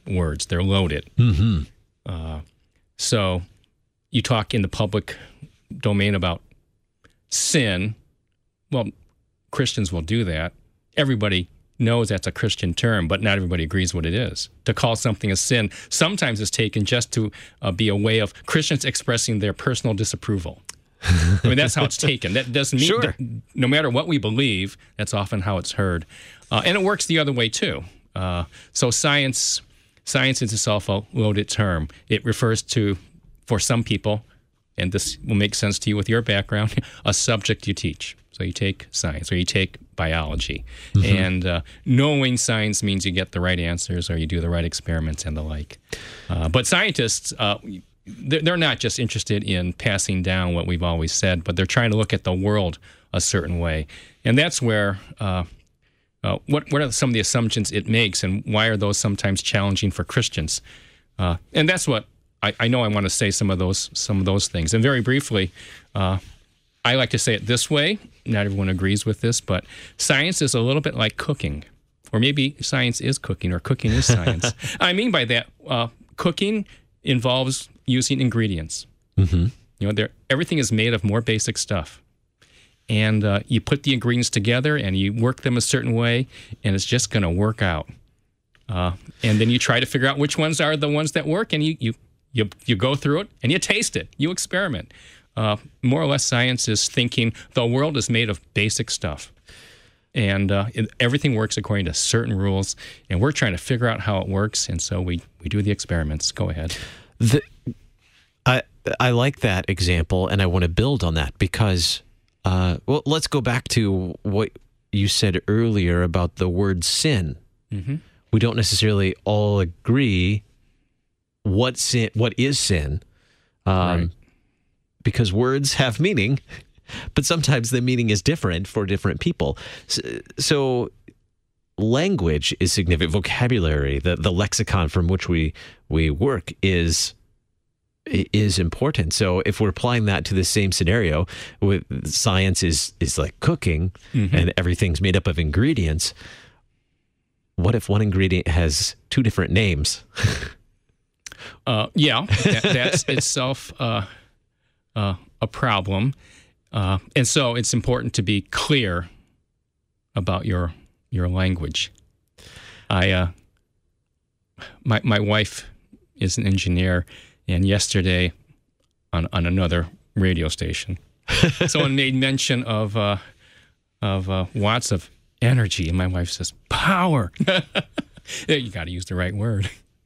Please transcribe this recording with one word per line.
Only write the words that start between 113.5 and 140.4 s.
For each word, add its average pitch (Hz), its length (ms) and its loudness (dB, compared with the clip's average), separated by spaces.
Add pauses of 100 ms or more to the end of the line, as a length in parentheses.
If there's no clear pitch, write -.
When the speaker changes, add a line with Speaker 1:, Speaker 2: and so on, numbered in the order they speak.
Speaker 2:
to 95 540 0
what 104 280 -2 (400)
you 101 160 2
said 92 420 2
earlier 104 540 2
about 87 340 0
the 90 120 0
word 90 340 0
sin. 92 540 0 (340)
Speaker 1:
Mm-hmm. 107 260 -6 (360)
Speaker 2:
We 110 80 6
don't 117 160 2
necessarily 101 580 2 (100)
all 104 360 2
agree 101 840 2 (1000)
what 117 340 2
sin, 117 380 0
what 113 240 0
is 135 200 2
sin, 78 440 0 (640)
um, 95 100 4
Speaker 1:
Right. 87 340 2 (920)
Speaker 2:
because 110 280 2
words 131 440 0
have 127 260 0
meaning, 139 400 2 (760)
but 147 120 2
sometimes 139 420 2
the 123 140 0
meaning 123 260 2
is 104 140 2
different 95 440 0
for 104 200 -2
different 95 340 -2
people. 76 380 -2 (300)
S-, - 120 -2 (380)
so 131 520 0 (880)
language 110 840 2
is 92 120 2
significant. 85 400 2
Vocabulary, 80 880 0
the, 87 180 0
the 90 160 0
lexicon 95 560 0
from 87 180 0
which 92 220 0
we, 80 240 0 (380)
we 80 180 2
work 90 420 -2 (120)
is 85 520 0 (960)
i-, - 200 0
is 104 260 2
important. 90 540 0
So 92 340 2
if 101 140 -2
we're 107 80 2
applying 120 380 0
that 95 200 0
to 101 80 -2
the 92 100 2